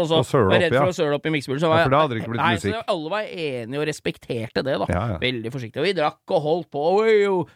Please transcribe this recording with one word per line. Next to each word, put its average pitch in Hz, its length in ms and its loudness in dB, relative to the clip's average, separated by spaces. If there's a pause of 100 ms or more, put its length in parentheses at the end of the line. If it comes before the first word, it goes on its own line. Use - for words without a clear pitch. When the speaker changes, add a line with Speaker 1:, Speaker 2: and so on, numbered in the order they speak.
Speaker 1:
og 156 40 0
så 160 120 2
Speaker 2:
Og 127 100 4
søle 104 220 4
Speaker 1:
var 113 100 4
redd 170 80 2
Speaker 2:
opp, 123 40 0
ja. 131 120 4
Speaker 1:
for - 60 0
å - 20 -4
søle 147 220 0
opp 139 100 -4
i 160 80 0
miksebordet, 139 280 -2
så 175 40 0
Speaker 2:
Ja, 160 80 4
Speaker 1:
var 165 120 4
Speaker 2:
for 135 40 2
da 139 120 4
hadde 139 120 0
det 110 80 -4
ikke 92 80 -8
blitt 117 160 -2
Speaker 1:
nei, 175 80 2
Speaker 2:
musikk. 185 220 -2
Speaker 1:
så 226 120 -8
alle 160 220 -4
var 214 160 -4
enige 135 560 -6
og 151 60 -2
respekterte 143 760 -6
det 139 140 -2
da. 196 100 -2
Speaker 2:
Ja, 95 220 0
ja. 87 80 -4
Speaker 1:
Veldig 123 340 -2
forsiktig. 127 260 -10
Og 143 60 -2
vi 196 100 0
drakk 156 360 -4
og 175 140 0
holdt 160 260 -2
på, 143 80 -8 (240)
oi, 220 220 4
jo. 190 320 0